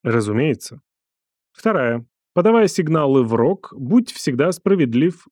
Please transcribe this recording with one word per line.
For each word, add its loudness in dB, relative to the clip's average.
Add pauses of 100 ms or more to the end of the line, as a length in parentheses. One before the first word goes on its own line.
Разумеется. -2 (720)
Вторая. -4 (300)
Подавая 2
сигналы 0
в -2
рог, -2
будь 0
всегда -2
справедлив, 0